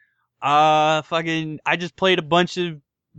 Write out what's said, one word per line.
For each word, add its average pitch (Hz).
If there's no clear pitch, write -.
uh, 151
fucking, 160
I 165
just 175
played 185
a 170
bunch 170
of 170